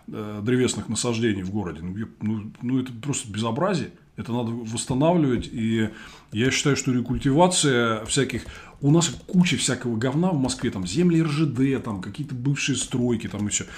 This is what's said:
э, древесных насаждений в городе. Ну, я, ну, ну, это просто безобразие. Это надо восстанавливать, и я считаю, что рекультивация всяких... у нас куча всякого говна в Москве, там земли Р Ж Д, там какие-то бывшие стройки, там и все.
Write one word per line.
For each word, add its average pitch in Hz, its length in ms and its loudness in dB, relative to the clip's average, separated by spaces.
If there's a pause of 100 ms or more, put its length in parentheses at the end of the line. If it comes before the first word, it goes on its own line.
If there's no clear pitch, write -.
э, 107 340 -8
древесных 117 460 2
насаждений 110 540 0
в 92 80 -6
городе. 92 320 -4
Ну, 92 160 -8
я, 110 80 -6 (160)
ну, 107 300 -4 (100)
ну, 127 180 0
это 127 120 -6
просто 117 380 -6
безобразие. 117 600 -2 (260)
Это 107 160 -8
надо 117 200 -2
восстанавливать, 123 1000 2
и 113 380 2 (420)
я 117 180 2
считаю, 139 260 2
что - 140 0
рекультивация 123 1160 2
всяких... 123 400 0 (340)
у 143 100 4
нас 165 180 6 (180)
куча 180 320 4
всякого 120 400 0
говна 143 320 2
в 165 80 2
Москве, 127 320 0
там 95 160 -4
земли 165 340 4
Р 160 80 2
Ж 147 160 0
Д, 131 360 2
там 104 200 -6
какие-то 107 340 -8
бывшие 135 420 0
стройки, 120 500 0
там 104 220 -4
и - 20 -4
все. 95 140 -2 (140)